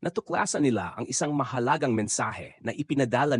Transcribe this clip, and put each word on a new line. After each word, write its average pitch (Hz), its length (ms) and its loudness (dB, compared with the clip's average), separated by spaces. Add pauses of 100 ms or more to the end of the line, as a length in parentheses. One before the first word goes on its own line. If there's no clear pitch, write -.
natuklasan - 560 0
nila 104 320 2
ang 113 160 -8
isang 147 240 -2
mahalagang 127 640 0
mensahe 101 640 -4
na 117 160 -6
ipinadala 139 640 2